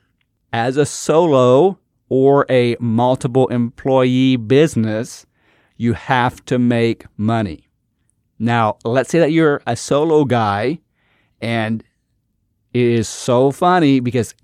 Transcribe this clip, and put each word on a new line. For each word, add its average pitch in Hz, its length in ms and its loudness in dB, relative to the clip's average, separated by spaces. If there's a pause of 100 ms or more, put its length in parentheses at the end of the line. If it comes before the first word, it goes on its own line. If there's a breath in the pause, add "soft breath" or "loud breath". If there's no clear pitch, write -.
(520)
As 120 240 -2
a 147 80 2
solo 151 920 2 (300)
or 139 420 2
a 120 300 2
multiple 123 680 0
employee 127 880 0
business, 117 920 -2 (500)
you 117 160 -2
have 123 540 -4
to 127 120 -2
make 117 480 0 (100)
money. 110 520 -4 (680)
Now, 113 460 0
let's 123 260 -2
say 170 100 2
that 151 120 2
you're 156 320 0
a 117 120 -4
solo 151 480 0
guy, 117 560 -2 (600)
and 113 440 -6 (920)
it 123 80 0
is 117 260 0
so 131 440 0
funny 165 480 2
because 123 440 -4